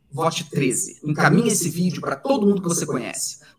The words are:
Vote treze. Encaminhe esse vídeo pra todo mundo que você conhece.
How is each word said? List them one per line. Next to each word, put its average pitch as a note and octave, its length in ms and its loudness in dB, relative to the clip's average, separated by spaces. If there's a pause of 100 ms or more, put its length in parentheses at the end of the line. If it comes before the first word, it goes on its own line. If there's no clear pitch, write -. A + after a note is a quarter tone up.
(100)
Vote D#3+ 400 -4
treze. C3+ 540 -2
Encaminhe E3+ 460 4
esse E3+ 200 0
vídeo E3+ 300 -2
pra - 160 -4
todo C4+ 320 2
mundo G3 140 2
que F3 60 -2
você E3+ 160 -2
conhece. B2+ 580 -6 (160)